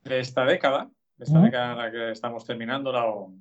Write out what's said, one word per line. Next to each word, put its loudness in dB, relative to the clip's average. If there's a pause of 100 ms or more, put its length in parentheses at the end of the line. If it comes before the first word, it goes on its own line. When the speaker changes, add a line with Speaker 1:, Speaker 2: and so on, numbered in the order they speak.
Speaker 1:
de -2
esta -2
década, 0 (260)
de -18
esta 6
Speaker 2:
Ujú. 10
Speaker 1:
década 0
en -8
la -6
que -6
estamos -8
terminándola, -4
o -6